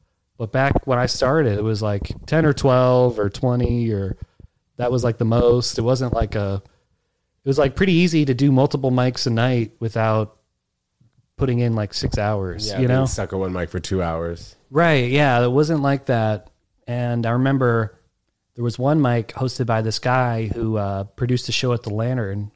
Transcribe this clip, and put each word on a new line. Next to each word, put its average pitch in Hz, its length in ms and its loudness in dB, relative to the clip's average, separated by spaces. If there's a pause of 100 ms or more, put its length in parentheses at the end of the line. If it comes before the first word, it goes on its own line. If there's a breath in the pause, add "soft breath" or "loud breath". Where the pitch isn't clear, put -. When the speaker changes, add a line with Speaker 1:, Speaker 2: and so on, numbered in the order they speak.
(380)
Speaker 1:
But 110 140 -6
back 135 340 2
when 123 140 2
I 127 60 2
started, 131 520 2
it 104 60 -2
was, 110 180 -2
like, 104 300 -2 (140)
ten 160 200 2
or 147 60 4
twelve 127 640 4
or 104 100 0
twenty 120 600 0
or, 98 260 -4 (600 loud breath)
that 123 160 -2
was, 123 100 0
like, 117 160 0
the 120 60 -2
most. 120 520 2
It 120 60 -2
wasn't, 123 320 0
like, 113 220 -2
a, 98 260 -2 (800)
it 135 40 -2
was, 139 100 0
like, 139 160 2
pretty 190 200 2
easy 165 320 4
to 131 80 2
do 139 180 2
multiple 135 400 2
mics 127 340 0
a 123 40 0
night 117 500 0
without 110 560 -2 (1000)
putting 127 220 0
in, 120 160 0
like, 104 200 -4
six - 240 -4
hours, 104 500 -4
Speaker 2:
Yeah, 101 120 -4
Speaker 1:
you 127 60 2
Speaker 2:
being 127 140 2
Speaker 1:
know? 135 60 0
Speaker 2:
stuck 104 260 -6
at 98 60 -4
one 92 140 -4
mic 87 180 -4
for 92 100 -6
two 92 220 -2
hours. 82 520 -6 (160)
Speaker 1:
Right, 139 400 2
yeah, 131 320 4
it 123 80 2
wasn't 151 320 2
like 139 240 0
that. 110 420 0 (380)
And 120 400 -2
I 113 40 0
remember 123 640 0 (600)
there 120 80 -6
was 117 140 -4
one 147 220 2
mic 120 280 0
hosted 127 380 -4
by 113 140 0
this 110 180 -2
guy 123 500 0
who, 110 280 -2
uh, 98 280 -2
produced 123 440 -4
a 117 40 -6
show 123 200 -2
at 113 100 -4
the 113 120 -8
Lantern, 107 600 -4